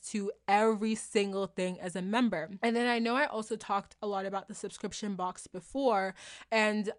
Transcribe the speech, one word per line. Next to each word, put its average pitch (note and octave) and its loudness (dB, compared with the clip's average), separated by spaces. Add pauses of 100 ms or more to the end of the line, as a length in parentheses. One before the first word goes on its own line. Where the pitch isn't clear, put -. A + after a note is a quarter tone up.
(120)
to G3+ -2 (160)
every A3 4
single G3 0
thing F#3 -4
as F3+ -6
a F#3 -2
member. G3+ 0 (100)
And A#3 2
then A#3+ 2
I A#3+ 2
know A#3 2
I D4 2
also A3 -4
talked G3 -4
a - -4
lot G3 -2
about G3 -6
the G#3 -12
subscription G3+ -6
box F3+ -6
before, G3 0 (380)
and G#3+ 2